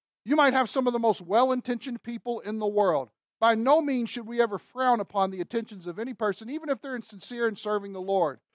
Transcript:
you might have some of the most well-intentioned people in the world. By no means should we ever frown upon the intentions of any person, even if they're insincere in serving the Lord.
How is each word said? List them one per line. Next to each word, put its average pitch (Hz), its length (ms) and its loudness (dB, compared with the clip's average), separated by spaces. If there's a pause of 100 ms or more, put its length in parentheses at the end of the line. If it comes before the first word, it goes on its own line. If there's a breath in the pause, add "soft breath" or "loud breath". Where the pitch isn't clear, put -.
(260)
you 247 100 2
might 277 180 6
have 262 160 2
some 262 180 0
of 240 60 0
the 233 60 -2
most 233 220 2
well-intentioned 240 840 0
people 240 380 -6
in 214 180 -6
the 214 80 -2
world. 185 420 2 (300)
By 226 160 6
no 262 240 6
means 262 300 -2
should 233 180 -10
we 240 140 0
ever 208 160 2
frown 247 420 0
upon 196 320 0
the 190 80 -10
intentions 202 480 -6
of 175 100 -8
any 240 160 -6
person, 214 360 -4
even 302 200 -8
if 262 120 -2
they're 269 140 -8
insincere 233 520 -6
in 214 80 -2
serving 202 380 -4
the 190 80 -8
Lord. 185 380 0 (160)